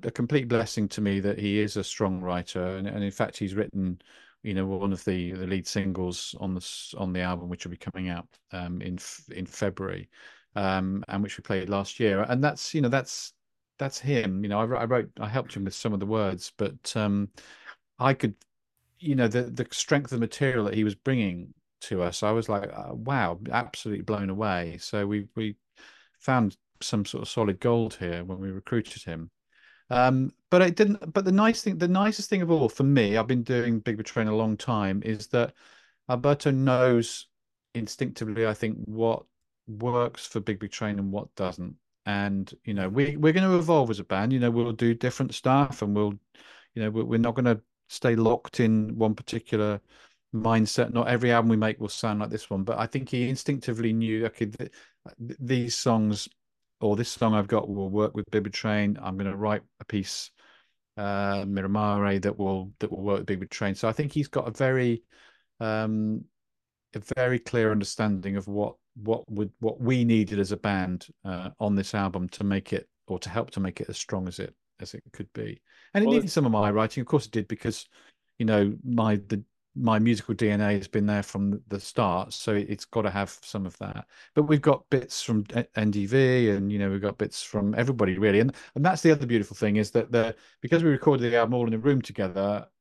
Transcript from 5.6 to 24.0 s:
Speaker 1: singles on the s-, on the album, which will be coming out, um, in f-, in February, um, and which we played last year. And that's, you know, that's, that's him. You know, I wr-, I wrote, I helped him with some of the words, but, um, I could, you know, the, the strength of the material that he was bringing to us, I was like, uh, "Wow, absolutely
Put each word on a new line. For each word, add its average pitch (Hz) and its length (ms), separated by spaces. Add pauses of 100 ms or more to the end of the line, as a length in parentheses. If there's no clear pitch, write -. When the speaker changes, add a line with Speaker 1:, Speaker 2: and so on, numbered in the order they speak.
Speaker 1:
singles 92 720
on 95 140
the 90 80
s-, - 360
on 92 160
the 90 80
album, 90 280
which 90 160
will 87 120
be - 0
coming 92 320
out, 85 180 (260)
um, 87 280
in 90 160
f-, - 320
in 95 160
February, 95 600 (480)
um, 95 540
and 98 120
which 104 160
we - 40
played 92 280
last 98 300
year. 104 300
And 127 140
that's, - 300
you 160 80
know, 123 80
that's, - 440 (460)
that's 135 200
him. 107 440
You 104 60
know, 104 120
I 113 40
wr-, 127 120
I 117 80
wrote, 120 240 (100)
I 107 80
helped 120 280
him 98 100
with 95 100
some 110 180
of 98 60
the 98 60
words, 101 500
but, - 400
um, 101 340 (720)
I 135 140
could, 110 220 (640)
you 147 160
know, 123 120
the, 123 160
the 120 280
strength 143 400
of 123 80
the 113 80
material 127 380
that 101 100
he 107 80
was 104 120
bringing 101 580 (280)
to 92 220
us, 90 200
I 107 80
was 113 160
like, 101 240
uh, - 220
"Wow, 110 460 (120)
absolutely 107 520